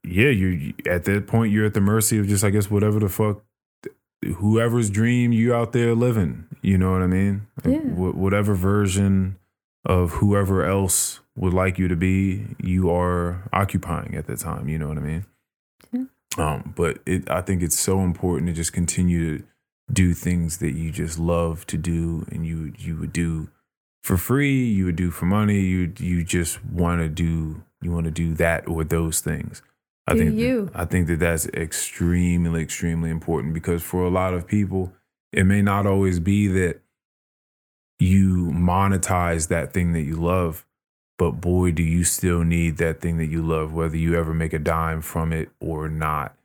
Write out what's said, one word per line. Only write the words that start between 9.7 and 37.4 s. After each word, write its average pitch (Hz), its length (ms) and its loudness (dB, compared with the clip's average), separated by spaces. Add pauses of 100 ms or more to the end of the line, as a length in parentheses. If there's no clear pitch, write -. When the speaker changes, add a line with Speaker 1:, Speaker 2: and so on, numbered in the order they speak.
Speaker 1:
of 90 260 2
whoever 98 520 2
else 95 560 0 (160)
would 92 180 0
like 92 260 2
you 92 80 2
to 87 80 2
be, 95 500 2 (160)
you 92 300 2
are 90 600 0
occupying 92 640 -4
at 78 120 -8
that - 120 -8
time, 73 300 -8
you 78 80 -4
know 76 100 -4
what 76 100 -6
I 73 40 -6
mean? 78 240 -6 (680)
Speaker 2:
Yeah. 254 120 -4 (340)
Speaker 1:
Um, 76 380 -4
but 85 300 -2
it, 90 240 -2
I 90 120 0
think 90 200 -2
it's 82 180 -2
so 95 220 0
important 87 460 -2
to 85 60 -2
just 82 180 -4
continue 87 680 0
to - 40 -14 (480)
do 90 220 4
things 85 460 -2
that 76 140 -2
you 80 180 -4
just 80 280 -6
love 82 480 0
to - 100 -4
do, 82 540 -2
and 82 140 -6
you, 80 320 -6
you 85 200 -8
would 80 140 -8
do 82 380 -4 (540)
for - 120 0
free, 135 480 0
you 98 220 2
would 90 100 0
do 87 160 0
for - 140 -6
money, 104 360 2
you, 92 360 0
you 87 260 -2
just 85 420 -2
wanna 85 440 0
do, 80 540 -2 (180)
you 87 100 -4
wanna 82 200 -2
do 82 240 -2
that 82 320 0
or 80 160 -2
those 82 360 0
things. - 420 -6 (440)
I - 80 0
Speaker 2:
Do 226 60 4
Speaker 1:
think 226 160 4
that, - 60 0
Speaker 2:
you. 233 340 0
Speaker 1:
I 87 100 -2
think 82 220 2
that 80 120 0
that's 85 280 0
extremely, 85 1120 0
extremely 82 480 -2
important, 80 440 -4
because 82 280 -2
for 90 240 -2
a 90 40 0
lot 92 240 0
of 87 120 -4
people, 95 480 -2 (380)
it 95 140 2
may 101 160 4
not 101 260 2
always 95 320 2
be 101 300 2
that 92 300 0 (1200)